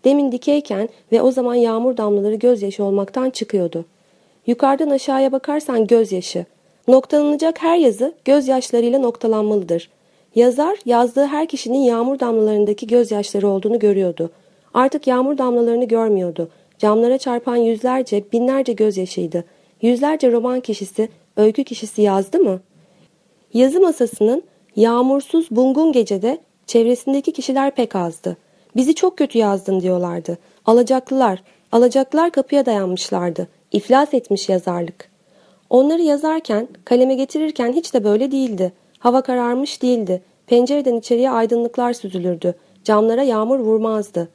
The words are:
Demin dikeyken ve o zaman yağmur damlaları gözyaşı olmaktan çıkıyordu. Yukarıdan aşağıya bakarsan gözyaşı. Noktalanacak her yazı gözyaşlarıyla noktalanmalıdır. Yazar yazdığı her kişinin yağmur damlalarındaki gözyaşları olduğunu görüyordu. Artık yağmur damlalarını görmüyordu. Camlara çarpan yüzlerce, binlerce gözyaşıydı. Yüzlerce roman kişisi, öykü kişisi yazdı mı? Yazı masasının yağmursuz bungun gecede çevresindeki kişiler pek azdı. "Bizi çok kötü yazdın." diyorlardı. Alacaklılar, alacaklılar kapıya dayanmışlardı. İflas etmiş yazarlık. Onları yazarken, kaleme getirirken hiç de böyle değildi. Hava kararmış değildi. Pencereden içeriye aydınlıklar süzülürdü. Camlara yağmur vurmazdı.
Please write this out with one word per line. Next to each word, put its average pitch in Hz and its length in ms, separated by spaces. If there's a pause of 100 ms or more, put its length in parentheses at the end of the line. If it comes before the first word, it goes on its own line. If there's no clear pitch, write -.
Demin 277 260
dikeyken 247 580 (220)
ve 226 100
o 262 100
zaman 247 240
yağmur 233 420
damlaları 208 380
gözyaşı 208 480
olmaktan 202 460
çıkıyordu. 175 560 (640)
Yukarıdan 277 420
aşağıya 269 420
bakarsan 269 560
gözyaşı. 190 580 (420)
Noktalanacak 294 720
her 330 160
yazı 254 360 (120)
gözyaşlarıyla 254 760
noktalanmalıdır. 214 920 (460)
Yazar 262 500
yazdığı 240 400
her 302 220
kişinin 262 300
yağmur 247 420
damlalarındaki 214 680
gözyaşları 214 600
olduğunu 202 320
görüyordu. 190 500 (440)
Artık 269 340
yağmur 262 300
damlalarını 240 480
görmüyordu. 190 640 (280)
Camlara 226 400
çarpan 240 380
yüzlerce, 233 680 (100)
binlerce 254 400
gözyaşıydı. 185 680 (380)
Yüzlerce 262 500
roman 247 280
kişisi, 214 500 (280)
öykü 214 260
kişisi 220 380
yazdı 196 380
mı? 190 200 (920)
Yazı 269 280
masasının 262 640 (320)
yağmursuz 262 760
bungun 262 400
gecede 226 460 (300)
çevresindeki 247 640
kişiler 277 440
pek 226 200
azdı. 175 420 (380)
"Bizi 262 200
çok 370 220
kötü 269 200
yazdın." 190 420
diyorlardı. 175 580 (280)
Alacaklılar, 247 800 (280)
alacaklılar 269 600
kapıya 277 340
dayanmışlardı. 185 800 (240)
İflas 262 420
etmiş - 360
yazarlık. 175 600 (600)
Onları 294 320
yazarken, 294 640 (180)
kaleme 254 300
getirirken 269 580
hiç 330 200
de 233 100
böyle 220 280
değildi. 214 400 (280)
Hava 247 220
kararmış 247 600
değildi. 214 400 (260)
Pencereden 254 480
içeriye 240 360
aydınlıklar 233 600
süzülürdü. 180 600 (300)
Camlara 226 400
yağmur 240 360
vurmazdı. 220 760